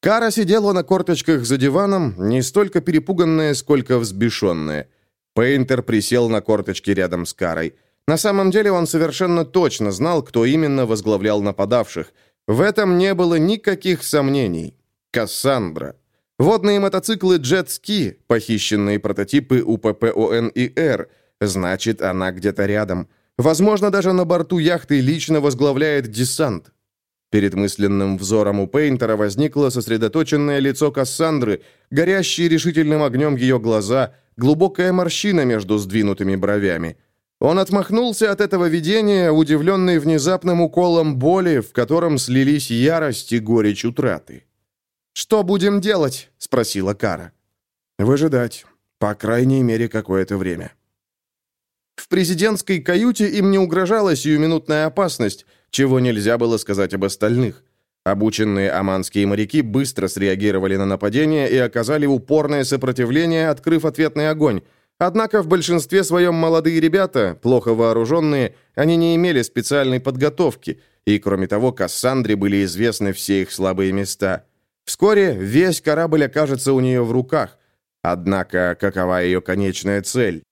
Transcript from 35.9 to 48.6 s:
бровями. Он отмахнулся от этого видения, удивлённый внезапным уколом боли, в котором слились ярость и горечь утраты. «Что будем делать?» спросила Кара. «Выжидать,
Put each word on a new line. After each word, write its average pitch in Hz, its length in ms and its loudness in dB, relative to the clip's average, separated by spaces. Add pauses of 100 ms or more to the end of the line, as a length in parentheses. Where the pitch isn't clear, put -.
бровями. 95 600 -2 (420)
Он 156 180 2
отмахнулся 202 760 -2
от 202 100 -2
этого 196 260 0
видения, 180 640 0
удивлённый 160 640 2
внезапным 165 640 0
уколом 170 540 2
боли, 160 440 2
в 104 120 -8
котором 151 460 0
слились 135 520 0
ярость 135 640 0
и 117 80 0
горечь 107 460 0
утраты. 113 580 -4 (720)
«Что 214 300 0
будем 202 360 2
делать?» 175 580 -2
спросила 101 560 -2
Кара. 87 380 -6 (640)
«Выжидать, 131 680 0 (340)